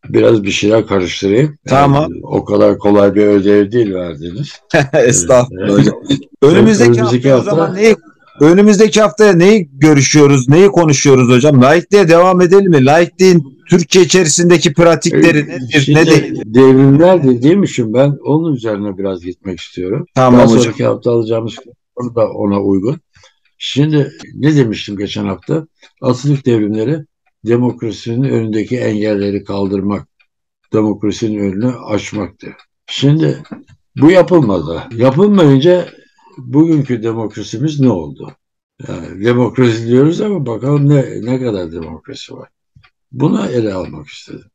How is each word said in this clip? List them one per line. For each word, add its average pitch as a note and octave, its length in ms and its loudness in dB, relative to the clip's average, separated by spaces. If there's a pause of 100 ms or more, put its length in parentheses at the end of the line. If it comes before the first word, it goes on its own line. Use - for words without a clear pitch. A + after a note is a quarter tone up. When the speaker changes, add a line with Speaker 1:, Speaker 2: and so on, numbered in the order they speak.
Speaker 1:
biraz A2+ 360 2
bir G2 60 -6
şeyler G#2+ 360 -2
karıştırayım. G2 720 -4 (100)
Speaker 2:
Tamam. C#3 340 0 (100)
Speaker 1:
Yani - 100 -14
o G2+ 220 -6
kadar G#2 340 0
kolay G2+ 360 2
bir G#2 120 2
ödev G2+ 460 2
değil A2+ 220 -2
verdiğiniz. F2 680 -12 (140)
Speaker 2:
<laughs> C#3 180 0
Estağfurullah A#2+ 760 0
Speaker 1:
Evet. G2+ 100 2
Speaker 2:
hocam. G#2 160 2 (480)
Önümüzdeki F#3 480 4
Speaker 1:
Önümüzdeki A#2+ 400 0
Speaker 2:
haftaya C3+ 40 4
o B2 40 2
Speaker 1:
hafta - 120 -4
Speaker 2:
zaman E3 240 -2
neyi, G#3 220 2 (440)
önümüzdeki G3+ 600 4
haftaya G#3 320 2
neyi F3+ 400 2
görüşüyoruz, C#3 760 2
neyi F3 200 6
konuşuyoruz C#3 600 2
hocam? B2+ 320 4
Laikliğe E3+ 460 2
devam F3+ 320 4
edelim F#3 300 4
mi? C#3 140 4
Laikliğin E3+ 720 2 (140)
Türkiye F3 340 2
içerisindeki E3+ 680 0
pratikleri D#3+ 680 2
Speaker 1:
Ee, D3 80 -4
Speaker 2:
nedir, C3+ 340 -4
Speaker 1:
şimdi D3 200 2
Speaker 2:
ne E3+ 60 2
değil? - 400 0
Speaker 1:
devrimler C3+ 800 4
dediğim C3 380 2
için A2+ 320 -4
ben C#3 300 0
onun D#3 300 -2
üzerine G#2 440 -6
biraz F#2+ 260 -8
gitmek F2+ 360 -12
istiyorum. G2 540 -8
Speaker 2:
Tamam B2+ 260 4
Speaker 1:
Daha A#2 80 4
Speaker 2:
hocam. A2+ 140 4
Speaker 1:
sonraki A#2 220 -4
hafta A2+ 280 -2
alacağımız A2+ 420 -4 (400)
konu A#2+ 200 -10
da G#2+ 140 -2
ona G2+ 340 -4
uygun. G2 380 -2 (580)
Şimdi D3 520 -2 (240)
ne C#3 220 0
demiştim A2 400 -2
geçen G#2 280 -8
hafta? G2+ 420 -6 (360)
Asırlık C3 440 -4
devrimleri A2 580 -2 (420)
demokrasinin A#2 840 -4
önündeki A2+ 500 -4
engelleri G#2 680 -4
kaldırmak, G2 640 -6 (640)
demokrasinin G#2+ 680 -4
önünü G2+ 380 -4
açmaktı. G2+ 720 -10 (400)
Şimdi C#3+ 560 -2 (540)
bu C#3 140 4
yapılmadı. G#2+ 720 0 (140)
Yapılmayınca E3 920 2 (500)
bugünkü C#3 640 -2
demokrasimiz A2+ 800 -8
ne C3 100 2
oldu? D#2+ 420 -8 (560)
Yani F2+ 360 -12
demokrasi A#2 640 0
diyoruz C#3+ 340 2
ama G3 260 -4
bakalım C#3 420 -2
ne, C#3+ 160 2 (180)
ne B2+ 200 -4
kadar F#2+ 300 -6
demokrasi D#2+ 600 -16
var. - 140 -20 (640)
Bunu D#3 340 -2
ele A2+ 280 -4
almak D2+ 340 -12
istedim. - 360 -20 (100)